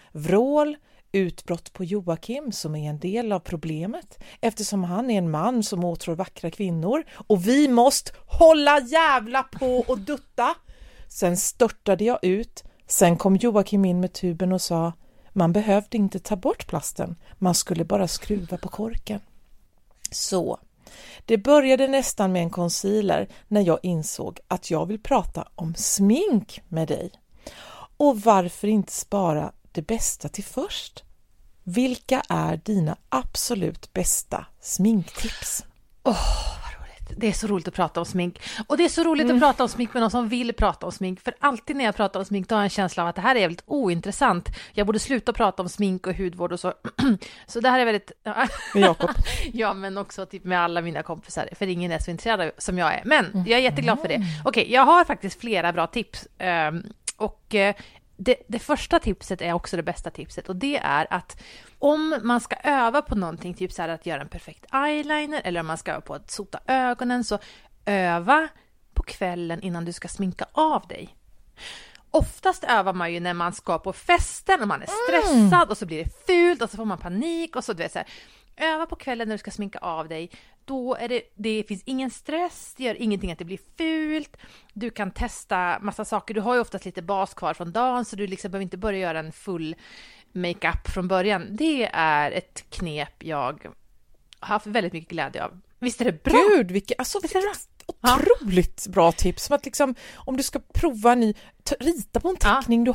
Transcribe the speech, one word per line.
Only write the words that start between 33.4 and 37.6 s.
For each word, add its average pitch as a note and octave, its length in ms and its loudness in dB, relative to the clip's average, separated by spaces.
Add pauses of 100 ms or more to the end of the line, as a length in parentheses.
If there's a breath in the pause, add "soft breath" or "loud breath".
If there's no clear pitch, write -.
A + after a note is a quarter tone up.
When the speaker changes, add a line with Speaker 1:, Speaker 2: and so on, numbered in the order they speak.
Speaker 1:
bästa - 540 -2 (140)
sminktips? - 1040 -2 (380)
Speaker 2:
Åh, A3+ 140 2 (460 loud breath)
vad - 200 -12
roligt. - 380 -14
Det A3+ 80 0
är G3+ 40 2
så - 140 -4
roligt F#3 220 -2